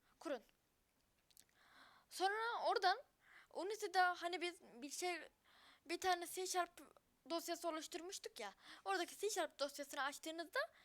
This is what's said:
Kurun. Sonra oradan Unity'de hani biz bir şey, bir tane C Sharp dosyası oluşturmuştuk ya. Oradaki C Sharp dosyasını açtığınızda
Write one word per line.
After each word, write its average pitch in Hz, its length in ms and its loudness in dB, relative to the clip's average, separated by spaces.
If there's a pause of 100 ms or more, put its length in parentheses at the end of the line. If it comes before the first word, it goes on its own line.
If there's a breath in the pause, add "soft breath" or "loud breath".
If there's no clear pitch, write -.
(200)
Kurun. - 240 -2 (1700 loud breath)
Sonra 427 540 2
oradan 403 400 4 (500 loud breath)
Unity'de 392 460 0
hani 349 420 2
biz 349 200 -2
bir 240 300 -12
şey, 349 280 0 (640 loud breath)
bir 339 140 -4
tane 349 280 2
C 370 200 -4
Sharp 349 340 0 (480)
dosyası 330 380 -2
oluşturmuştuk 330 720 -4
ya. 202 140 -6 (320 loud breath)
Oradaki 370 320 0
C 403 120 2
Sharp - 300 0
dosyasını 277 440 -2
açtığınızda 320 560 -2 (260 loud breath)